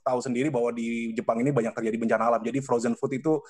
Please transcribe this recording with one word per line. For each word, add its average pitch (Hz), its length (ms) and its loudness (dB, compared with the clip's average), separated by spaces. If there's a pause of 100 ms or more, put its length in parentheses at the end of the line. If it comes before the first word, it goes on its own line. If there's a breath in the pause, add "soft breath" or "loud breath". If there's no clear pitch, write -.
tahu 127 160 0
sendiri 127 320 0
bahwa 120 240 0
di 117 400 -4
Jepang 113 240 0
ini 139 160 0
banyak 117 240 -2
terjadi 113 160 -2
bencana 113 320 2
alam. 117 160 4
Jadi 120 160 -2
frozen 120 400 0
food 135 240 -2
itu, 156 160 2 (100)